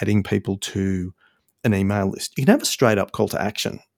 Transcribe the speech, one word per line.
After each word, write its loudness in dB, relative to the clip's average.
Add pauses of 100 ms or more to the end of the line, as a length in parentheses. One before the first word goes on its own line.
adding 2
people -2
to -4 (500)
an 2
email 0
list. -8
You -2
can 8
have 4
a -6
straight 2
up -2
call 0
to -4
action. -6 (180)